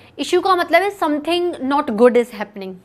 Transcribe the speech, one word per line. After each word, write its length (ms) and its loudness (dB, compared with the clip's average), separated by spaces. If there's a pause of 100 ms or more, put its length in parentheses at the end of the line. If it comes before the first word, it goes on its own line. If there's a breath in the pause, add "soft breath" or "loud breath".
(180 loud breath)
इशू 220 0
का 160 2
मतलब 260 2
है 160 -4
something 560 -2
not 300 -2
good 280 2
is 140 2
happening। 480 -12 (100)